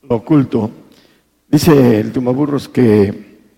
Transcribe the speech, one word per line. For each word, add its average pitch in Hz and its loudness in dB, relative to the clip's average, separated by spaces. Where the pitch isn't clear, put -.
lo 123 -4
oculto. 120 -2
Dice 135 2
el 113 -6
tumbaburros 135 -4
que 107 0